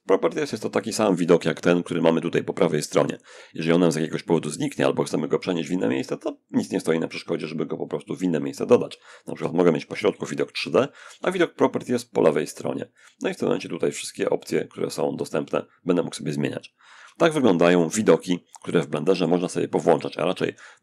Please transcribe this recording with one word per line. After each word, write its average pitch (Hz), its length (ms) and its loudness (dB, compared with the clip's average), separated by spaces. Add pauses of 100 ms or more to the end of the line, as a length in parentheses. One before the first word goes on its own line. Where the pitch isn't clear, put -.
Properties 151 460 0
jest 110 100 -8
to 101 80 -4
taki 110 220 -2
sam 104 240 2
widok 85 280 4
jak 78 160 -2
ten, 87 220 4
który 82 200 -4
mamy 82 180 4
tutaj 80 240 -2
po 78 100 -6
prawej 82 280 0
stronie. 76 360 0 (360)
Jeżeli 82 200 0
on 87 60 6
nam 85 120 4
z 76 40 -4
jakiegoś 80 260 -4
powodu 78 280 0
zniknie 76 360 -2
albo 67 180 0
chcemy - 240 -4
go 80 100 0
przenieść 82 300 -4
w 78 40 -4
inne 95 160 -2
miejsce, 131 280 -4
to - 200 -8 (140)
nic - 200 -2
nie 147 100 -2
stoi - 180 0
na 80 100 -4
przeszkodzie, 80 400 -8
żeby 80 180 -6
go 80 100 -8
po 80 100 -8
prostu 80 300 -8
w - 60 -6
inne 85 180 0
miejsce 69 260 -6
dodać. 101 320 2 (280)
Na - 80 -10
przykład 78 200 -6
mogę 87 180 6
mieć 73 140 -2
pośrodku - 400 -2
widok - 260 -4
trzy - 180 -6
D, 110 180 4 (340)
a - 80 0
widok 180 240 -2
Properties 123 500 0
po - 180 -2
lewej 78 240 4
stronie. - 460 -8 (280)
No - 80 -2
i - 60 -4
w - 20 -10
tym - 120 -2
momencie 95 200 -2
tutaj 82 240 -2
wszystkie - 380 -6
opcje, - 340 -2
które - 260 -6
są 73 260 -4
dostępne, 76 500 -4 (180)
będę 87 180 2
mógł - 140 -8
sobie - 160 -6
zmieniać. 71 420 -6 (440)
Tak 165 140 2
wyglądają 87 560 6
widoki, 90 560 2 (180)
które 85 200 0
w 71 40 -4
Blenderze 80 400 0
można 87 220 0
sobie 82 200 -4
powłączać, 76 500 2
a - 60 0
raczej 82 300 -2 (280)